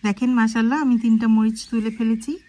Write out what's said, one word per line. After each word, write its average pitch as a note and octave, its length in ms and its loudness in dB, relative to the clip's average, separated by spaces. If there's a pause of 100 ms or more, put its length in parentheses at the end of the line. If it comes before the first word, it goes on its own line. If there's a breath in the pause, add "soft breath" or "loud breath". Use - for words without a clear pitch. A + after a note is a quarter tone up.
দেখেন A3 300 -2
মাশাআল্লাহ A3+ 480 0
আমি B3+ 180 2
তিনটা A3+ 280 2
মরিচ A3 400 2
তুলে A3+ 240 -4
ফেলেছি। A3+ 400 -2 (180)